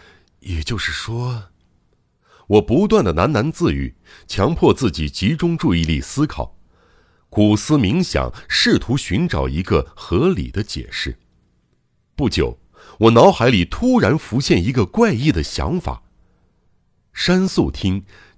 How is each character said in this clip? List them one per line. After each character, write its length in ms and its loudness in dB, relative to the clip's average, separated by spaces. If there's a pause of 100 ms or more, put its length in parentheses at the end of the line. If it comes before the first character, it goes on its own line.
(420)
也 200 -8
就 160 -6
是 140 -6
说。” 580 -8 (960)
我 140 6
不 260 2
断 160 4
地 120 0
喃 160 2
喃 200 0
自 220 -2
语， 220 -6 (320)
强 260 0
迫 180 4
自 200 0
己 180 -4
集 260 -2
中 220 -2
注 160 0
意 100 0
力 160 -2
思 280 -4
考， 280 -10 (760)
苦 260 4
思 200 0
冥 280 2
想， 280 -4 (160)
试 300 2
图 180 -2
寻 320 -2
找 220 -2
一 140 -4
个 320 0
合 340 -2
理 220 -4
的 120 -6
解 280 -12
释。 260 -8 (1000)
不 140 0
久， 280 -2 (420)
我 120 6
脑 180 8
海 200 2
里 160 2
突 340 0
然 180 2
浮 220 -4
现 240 2
一 80 -2
个 140 2
怪 260 2
异 180 -2
的 140 0
想 360 -4
法。 240 -8 (1080)
山 340 0
宿 240 0
町 360 -4 (320)